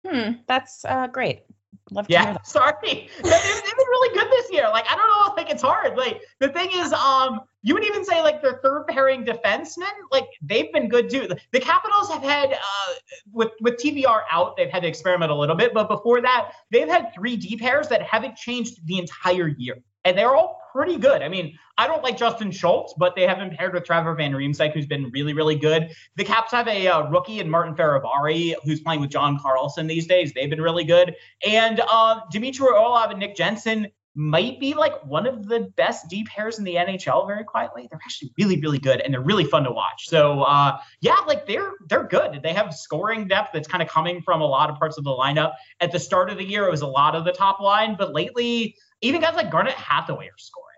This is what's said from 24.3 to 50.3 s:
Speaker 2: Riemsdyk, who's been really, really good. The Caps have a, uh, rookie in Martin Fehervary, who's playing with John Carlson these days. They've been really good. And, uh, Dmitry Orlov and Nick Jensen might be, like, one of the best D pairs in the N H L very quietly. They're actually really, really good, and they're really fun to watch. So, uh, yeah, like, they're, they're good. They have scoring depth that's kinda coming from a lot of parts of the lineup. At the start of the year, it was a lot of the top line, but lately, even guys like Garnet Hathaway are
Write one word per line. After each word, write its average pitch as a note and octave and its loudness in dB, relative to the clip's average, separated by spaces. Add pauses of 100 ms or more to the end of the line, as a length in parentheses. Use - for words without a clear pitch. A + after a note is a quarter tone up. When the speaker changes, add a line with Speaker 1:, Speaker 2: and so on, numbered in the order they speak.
Speaker 2:
Riemsdyk, D3 0
who's D3+ -4
been C#3 -4
really, D3 -4
really D#3 2
good. D#3 0 (240)
The G3+ -4
Caps A3+ 0
have A#3 0
a, G3 0
uh, D3+ 2
rookie F3+ -2
in E3 -6
Martin D#3+ 0
Fehervary, D3+ 0
who's D#3 -2
playing D#3 -2
with C#3 -4
John C#3+ 0
Carlson C#3 -2
these E3 -4
days. F3+ 2
They've C#3 -4
been D#3 -4
really E3 0
good. F3 4 (320)
And, A3 4
uh, A3 4 (120)
Dmitry C4 -2
Orlov A3+ 4
and F#3+ -10
Nick G3+ -8
Jensen G#3+ -2 (240)
might D#3+ 0
be, C#4 -2
like, D4+ 0
one D#3+ -2
of A3 -6
the G#3+ -2
best F3 0
D G#3 -8
pairs A3 -8
in G3+ -6
the F3 -4
N F3+ 0
H F#3+ -8
L C#3 2
very G#3 -8
quietly. B2 -8
They're D#3 -16
actually - -14
really, F3+ 2
really D3 -2
good, C3+ 2
and C#3 -2
they're B2+ -4
really F3 2
fun D3+ 2
to B2+ -2
watch. - -6
So, D3 4
uh, C#3+ 4 (220)
yeah, C4 4 (120)
like, - -2
they're, F#4 -6 (140)
they're C4 0
good. F3 0
They D#3+ -2
have G3 -2
scoring G#3 -4
depth G3 0
that's D3+ -6
kinda E3+ -2
coming E3+ -2
from E3 0
a D#3 2
lot C#3 2
of C#3+ -8
parts D#3 -2
of C#3+ -8
the C#3 -4
lineup. D3 0 (280)
At E3+ 0
the F3 -2
start F3+ 2
of G3 -8
the G3 -8
year, G3+ -2
it F3+ 4
was C#3+ -2
a C#3+ -6
lot C#3+ 4
of E3 -4
the F3+ 0
top G3 2
line, G#3 2
but F3 -4
lately, A#3 -2 (260)
even D4 0
guys D#4+ 2
like B3 -2
Garnet F#3+ 0
Hathaway C#3+ -4
are - -20